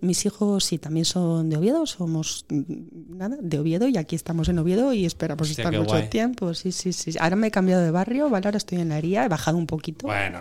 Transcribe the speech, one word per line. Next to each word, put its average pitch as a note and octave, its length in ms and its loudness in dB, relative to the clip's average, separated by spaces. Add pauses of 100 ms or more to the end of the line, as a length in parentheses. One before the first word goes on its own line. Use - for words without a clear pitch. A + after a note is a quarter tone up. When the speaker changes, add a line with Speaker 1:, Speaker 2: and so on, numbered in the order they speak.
Speaker 1:
Mis F3+ 240 0
hijos, G3+ 360 0
sí, E3+ 140 -2
también D#3+ 280 -2
son E3 440 0
de D#3 80 0
Oviedo. C4+ 300 2
Somos, D#3+ 600 -4
mm, E3 680 -6
nada, G3+ 240 -4
de D#3+ 180 -2
Oviedo E3 280 2
y B3+ 100 2
aquí D#3+ 180 -2
estamos E3 320 -2
en F3 120 2
Oviedo G3+ 340 2
y G3 120 2
esperamos D#3 440 -2
Speaker 2:
Hostia, C#3 140 -4
Speaker 1:
estar - 100 0
Speaker 2:
qué G#2+ 60 2
Speaker 1:
mucho G#2+ 160 2
Speaker 2:
guay. - 140 2
Speaker 1:
tiempo. A3+ 440 0
Sí, F#3 180 -4
sí, F3+ 220 -4
sí. - 260 -6
Ahora F3 160 2
me A3 120 2
he G#3+ 40 0
cambiado F#3 300 4
de E3 100 4
barrio, A#3+ 380 0
¿vale? G3 180 0
Ahora G#3 120 0
estoy - 200 -4
en E3 100 -2
La D3+ 100 0
Hería, F#3+ 260 0
he - 20 0
bajado E3 300 2
un E3+ 80 0
poquito, D#3 400 -6
Speaker 2:
Bueno, F3 360 0